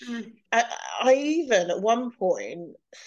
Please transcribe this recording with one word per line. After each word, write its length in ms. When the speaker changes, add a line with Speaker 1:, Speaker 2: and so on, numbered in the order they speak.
Speaker 1:
Mm. 260
Speaker 2:
I, 120
I 140
even 560
at 100
one 300
point 640